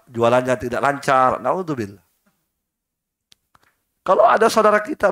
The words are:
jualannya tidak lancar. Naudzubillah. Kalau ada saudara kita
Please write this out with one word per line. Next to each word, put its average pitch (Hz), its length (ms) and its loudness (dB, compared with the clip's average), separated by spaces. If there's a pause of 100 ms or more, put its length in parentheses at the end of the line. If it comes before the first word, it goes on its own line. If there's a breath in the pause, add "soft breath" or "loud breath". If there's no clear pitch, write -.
(100)
jualannya 123 480 0
tidak 120 240 -6
lancar. 131 560 0
Naudzubillah. 127 640 -8 (2000)
Kalau - 240 2
ada 220 240 2
saudara 208 320 2
kita 277 300 -4